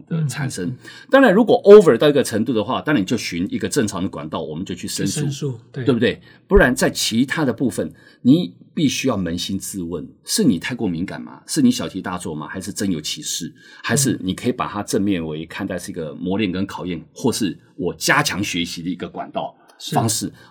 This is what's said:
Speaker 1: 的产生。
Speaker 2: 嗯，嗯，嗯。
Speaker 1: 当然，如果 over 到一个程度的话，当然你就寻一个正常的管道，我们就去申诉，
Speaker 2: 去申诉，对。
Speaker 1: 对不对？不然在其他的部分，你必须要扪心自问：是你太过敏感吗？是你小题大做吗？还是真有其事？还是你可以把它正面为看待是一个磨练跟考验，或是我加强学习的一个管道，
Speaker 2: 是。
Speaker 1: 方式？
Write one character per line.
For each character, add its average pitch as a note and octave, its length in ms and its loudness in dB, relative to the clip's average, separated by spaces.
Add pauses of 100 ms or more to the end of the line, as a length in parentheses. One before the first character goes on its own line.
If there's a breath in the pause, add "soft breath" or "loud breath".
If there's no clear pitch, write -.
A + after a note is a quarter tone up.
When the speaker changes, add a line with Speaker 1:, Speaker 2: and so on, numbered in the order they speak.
Speaker 1:
的 D#3+ 220 -2
产 C3 220 -6
生。 F#2 160 -6
Speaker 2:
嗯， F2 40 -4
嗯， B2+ 140 -8
嗯。 - 260 -20
Speaker 1:
当 C4+ 100 8
然， A#3+ 140 6
如 A3 100 6
果 - 200 4
over F#3+ 340 10
到 D3+ 100 4
一 D3 40 8
个 C3+ 120 2
程 A2 220 0
度 C3+ 80 -2
的 G#2+ 100 2
话， G#2+ 160 -2
当 D3+ 140 -2
然 B2+ 80 4
你 F#2+ 60 -2
就 A#2+ 100 0
寻 F2+ 320 -4
一 B2 80 -4
个 A2 100 -4
正 A2 200 0
常 F#2 160 -4
的 F#2+ 40 -2
管 D#2 220 -10
道， E2+ 140 -6
我 D2 100 -8
们 D#2+ 100 -6
就 F#2+ 120 -8
去 G2 120 -10
申 - 200 -4
诉， - 140 -4
Speaker 2:
去 D3 40 -2
申 C#3+ 60 -2
诉， C3+ 280 -6 (120)
对。 - 80 -12
Speaker 1:
对 C3 140 2
不 A#2 60 2
对？ G#2 220 0 (240 soft breath)
不 F#3+ 120 4
然 C3 180 8
在 - 140 0
其 A#2+ 360 0
他 D#3 200 -2
的 B2 80 0
部 B2 160 -2
分， G2 220 -4 (300 soft breath)
你 D3 320 4 (220)
必 E3 120 2
须 - 200 -2
要 A#2 100 0
扪 F2 180 -4
心 F#2+ 220 -6
自 F#2+ 240 -8
问： E2 240 -8 (200)
是 - 180 0
你 G#2 160 4
太 B2+ 160 -8
过 A#2 100 -4
敏 F2 200 -4
感 D#2 140 -10
吗？ B1 280 -16
是 - 140 -2
你 B2 100 6
小 F#2 160 -6
题 F#2 140 -8
大 F2+ 160 -6
做 E2 180 -8
吗？ D2+ 140 -8
还 F#2+ 100 -10
是 G2 140 -10
真 G2 180 -2
有 D#2+ 80 -2
其 - 220 -8
事？ - 300 -8 (300 loud breath)
还 - 140 -2
是 C3 260 0
你 F2+ 140 -4
可 A#2+ 140 -4
以 - 20 2
把 D#2+ 160 -6
它 G#2 160 -8
正 A2 180 -2
面 F#2+ 240 -2
为 D#2 200 -8
看 G2 200 -10
待 F#2+ 140 -6
是 - 100 -12
一 F#2+ 60 -14
个 D#2 180 -8
磨 F2+ 240 -4
练 G#2 140 0
跟 F#2+ 160 -4
考 - 180 -12
验， F2 160 -6 (120)
或 - 180 0
是 F2 260 -4 (200 soft breath)
我 E2+ 180 -4
加 C#3+ 260 0
强 G2+ 220 -4
学 F2 200 -4
习 F2 200 -8
的 F2 60 -4
一 F2+ 60 -4
个 F2 120 -10
管 - 240 -12
道， - 240 -8 (240 soft breath)
Speaker 2:
是。 - 160 -10
Speaker 1:
方 A2+ 120 2
式？ - 240 -4 (200 soft breath)